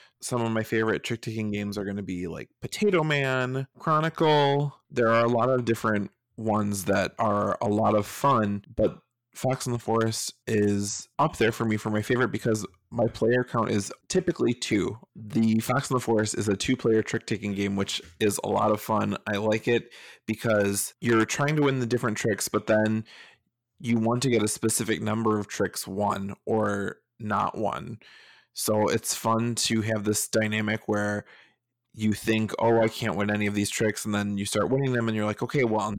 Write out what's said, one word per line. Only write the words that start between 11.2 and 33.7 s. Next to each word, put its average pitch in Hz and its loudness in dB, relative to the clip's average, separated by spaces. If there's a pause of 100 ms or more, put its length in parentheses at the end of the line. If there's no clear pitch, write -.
there 113 4
for 117 -4
me 107 0
for 107 -4
my 107 0
favorite 120 0
because 110 -2 (260)
my 117 0
player 117 2
count 117 -2
is 104 -2 (160)
typically 123 0
two. 110 -2 (200)
The 110 2
Fox 127 -2
in 135 0
the 123 2
Forest 110 0
is 107 -2
a 101 2
two-player 113 2
trick-taking 104 -4
game, 98 -2
which 98 -2 (200)
is 104 2
a 104 -2
lot 104 2
of 107 2
fun. 104 0 (100)
I 104 -2
like 110 0
it 120 0 (340)
because 104 0
you're 113 4
trying 147 -2
to 147 2
win 135 2
the 120 -2
different 117 0
tricks, - -2
but - -2
then 107 2 (760)
you 117 2
want 117 0
to 139 2
get 113 4
a 107 2
specific 110 -2
number 107 0
of 104 -2
tricks - -4
won 98 -4 (120)
or 101 -2 (200)
not 104 -2
won. 98 -6 (540)
So 107 2
it's - 0
fun 113 0
to 113 0
have 107 -2
this 104 0
dynamic 107 0
where 104 -2 (680)
you 107 0
think, 110 0
"Oh, 113 4
I 113 4
can't 110 -4
win 104 -2
any 104 0
of 101 -2
these 101 0